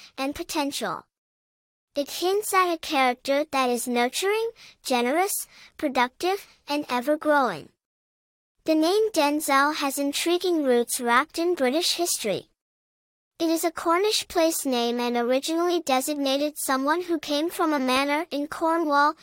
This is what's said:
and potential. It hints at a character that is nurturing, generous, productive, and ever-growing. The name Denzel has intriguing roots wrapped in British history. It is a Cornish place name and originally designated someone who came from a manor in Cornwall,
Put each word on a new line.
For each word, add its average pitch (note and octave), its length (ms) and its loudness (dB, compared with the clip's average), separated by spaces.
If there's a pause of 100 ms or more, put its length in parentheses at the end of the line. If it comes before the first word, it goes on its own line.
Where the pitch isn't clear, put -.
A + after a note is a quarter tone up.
(160)
and C#4 200 -4
potential. C#4+ 680 -4 (920)
It C#4+ 120 -2
hints G4 460 -2
at F4+ 180 4
a D#4+ 60 -2
character C4+ 720 0
that C4 180 0
is A#3+ 200 -2
nurturing, F#4+ 600 0 (340)
generous, C4+ 640 0 (300)
productive, C#4 680 -2 (220)
and D4 200 -2
ever-growing. C4+ 840 0 (960)
The D#4+ 100 4
name G4+ 340 2
Denzel D4 640 2
has C#4+ 240 -4
intriguing E4 640 0
roots A#3+ 380 2
wrapped B3 400 0
in F4 160 0
British C#4 380 0
history. A#3 560 -4 (880)
It E4 100 2
is E4 140 0
a E4 80 0
Cornish G4 560 0
place E4 360 0
name A#3+ 360 0
and A#3+ 160 -2
originally D#4+ 680 0
designated C#4 720 0
someone C#4+ 460 0
who E4+ 160 -2
came D4 320 -2
from D#4+ 220 0
a C#4+ 80 0
manor C#4+ 500 0
in C#4+ 160 -4
Cornwall, D#4 760 2